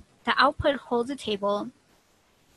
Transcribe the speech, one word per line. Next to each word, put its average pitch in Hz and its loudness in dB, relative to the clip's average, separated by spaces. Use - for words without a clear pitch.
the 233 2
output 285 2
holds 240 -2
a 277 -8
table, 208 -2